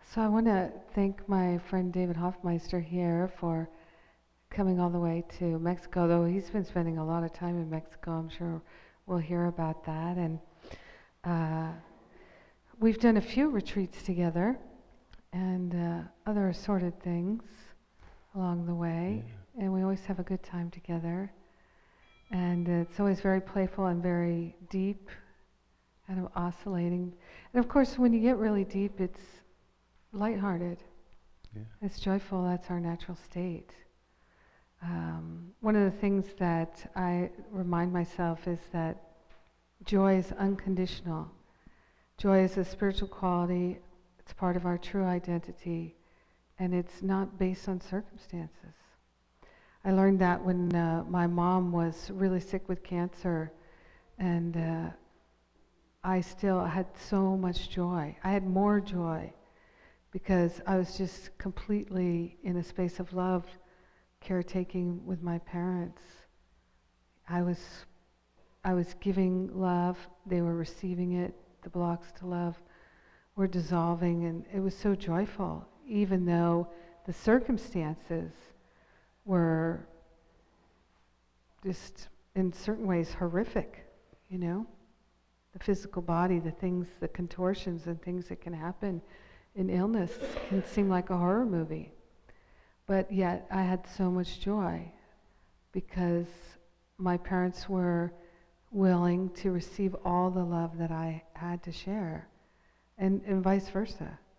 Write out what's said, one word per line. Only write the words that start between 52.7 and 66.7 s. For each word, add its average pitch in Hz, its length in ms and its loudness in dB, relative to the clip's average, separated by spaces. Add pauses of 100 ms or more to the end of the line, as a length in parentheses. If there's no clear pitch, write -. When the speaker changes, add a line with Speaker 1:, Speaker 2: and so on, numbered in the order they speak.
Speaker 1:
cancer, 175 680 -2 (680)
and, 170 380 0
uh, 165 340 -2 (1120)
I 185 200 2
still 185 420 2
had 180 220 0 (100)
so 190 400 2
much 180 320 0
joy. 175 560 -2
I 190 60 2
had 196 160 2
more 202 340 6
joy 175 520 -4 (760)
because 175 560 2
I 190 100 4
was 185 200 0
just - 400 -6
completely 180 1040 -2
in 180 140 -2
a 175 60 0
space 175 380 -4
of 180 120 -6
love, 185 340 0 (720)
caretaking 180 840 -2
with 175 160 -4
my 170 160 -2
parents. 175 640 -4 (1300)